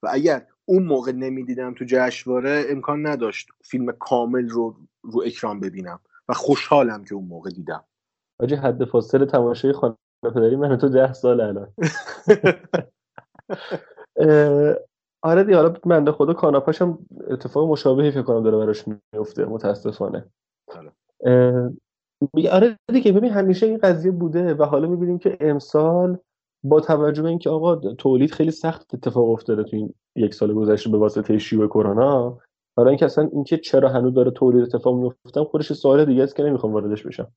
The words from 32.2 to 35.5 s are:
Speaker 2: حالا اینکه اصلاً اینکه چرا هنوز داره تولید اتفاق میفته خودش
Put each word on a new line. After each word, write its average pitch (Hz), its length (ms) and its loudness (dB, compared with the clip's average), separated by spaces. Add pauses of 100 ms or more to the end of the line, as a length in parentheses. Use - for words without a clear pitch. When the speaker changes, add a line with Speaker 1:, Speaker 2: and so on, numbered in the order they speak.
Speaker 2:
حالا 123 120 6
اینکه 139 160 4
اصلاً 151 280 0
اینکه 147 240 -2
چرا 135 320 2
هنوز 127 240 0
داره 127 180 4
تولید 123 320 4
اتفاق 123 320 -2
میفته 123 480 -4
خودش 151 300 -4